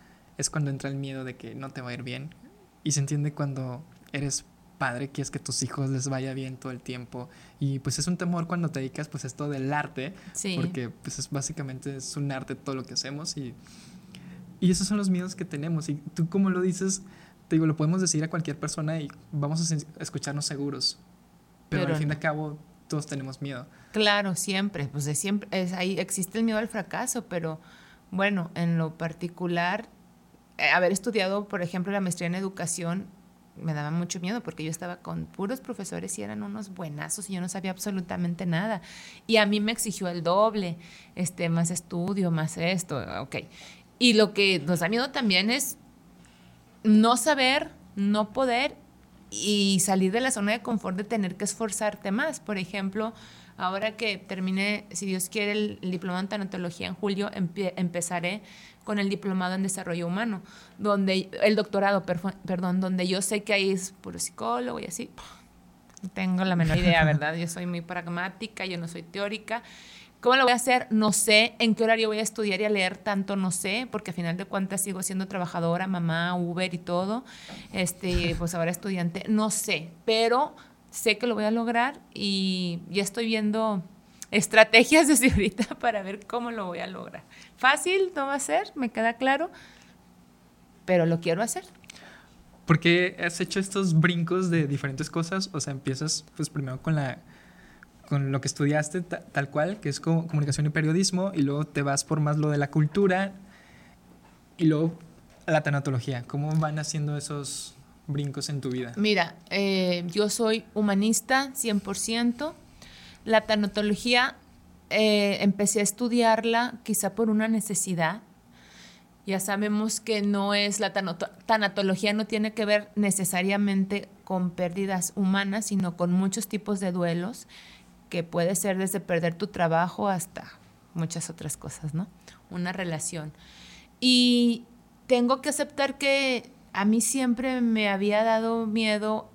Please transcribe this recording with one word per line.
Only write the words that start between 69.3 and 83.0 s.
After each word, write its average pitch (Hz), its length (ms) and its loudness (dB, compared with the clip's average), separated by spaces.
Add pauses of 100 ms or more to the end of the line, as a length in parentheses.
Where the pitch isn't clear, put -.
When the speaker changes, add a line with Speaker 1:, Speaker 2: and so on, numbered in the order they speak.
Speaker 2:
¿Cómo 247 160 4
lo 269 60 6
voy 247 100 6
a 247 40 4
hacer? 254 340 2
No 214 220 4
sé. 220 460 6
¿En 226 160 4
qué 226 100 2
horario 220 240 4
voy 214 100 0
a 220 40 0
estudiar 208 380 0
y 214 40 2
a 214 60 2
leer 190 280 2
tanto? 202 380 -2
No 185 140 2
sé, 208 400 -2
porque 208 200 -6
a 165 40 -6
final 170 220 -4
de 190 80 -6
cuentas 196 380 -4
sigo 190 200 -6
siendo 190 260 -4
trabajadora, 175 580 -2
mamá, 175 480 0
Uber 180 400 -2
y 170 40 -4
todo. 185 460 -2 (480)
Este, 175 640 0
Speaker 1:
<laughs> 165 40 -2
Speaker 2:
pues 170 160 -2
ahora 170 160 0
estudiante. 180 580 -4
No 214 220 4
sé, 170 400 -2 (140)
pero 233 520 2 (340)
sé 214 260 2
que 240 100 -2
lo 233 80 2
voy 214 100 0
a 214 60 2
lograr 233 500 0 (120)
y 185 680 0 (100)
ya 196 120 0